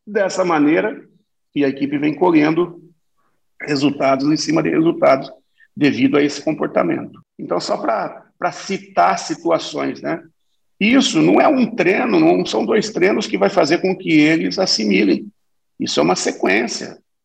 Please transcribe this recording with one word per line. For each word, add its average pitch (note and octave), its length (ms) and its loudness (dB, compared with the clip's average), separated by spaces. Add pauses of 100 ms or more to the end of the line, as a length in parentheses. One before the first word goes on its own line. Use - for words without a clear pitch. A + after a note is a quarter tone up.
dessa F#3+ 400 -2
maneira E3+ 600 0 (500)
e C#3+ 100 0
a C3+ 40 2
equipe C#3 280 -4
vem D3 160 -2
colhendo E3 720 0 (800)
resultados C#3 640 0
em D#3 80 2
cima D3+ 280 0
de - 60 -2
resultados C#3+ 600 2 (460)
devido C3+ 400 2
a C#3+ 60 4
esse D3 200 -2
comportamento. - 800 -4 (180)
Então, E3+ 220 -6
só - 160 -4
pra, - 500 -6 (100)
pra F3 140 -4
citar F#3 640 -2
situações, C#3+ 880 -4
né? D#3+ 180 -6 (580)
Isso A3 420 2
não D#3+ 180 4
é - 80 4
um C4 200 2
treino, G3 520 0
não F3 280 4
são A3 180 -2
dois G#3+ 240 0
treinos F#3+ 380 0
que G3+ 100 -4
vai F#3+ 140 0
fazer E3+ 320 2
com F#3+ 120 0
que E3+ 240 0
eles E3 400 2
assimilem. G3 680 0 (520)
Isso - 220 -2
é - 20 4
uma F3+ 140 2
sequência, - 840 -2 (260)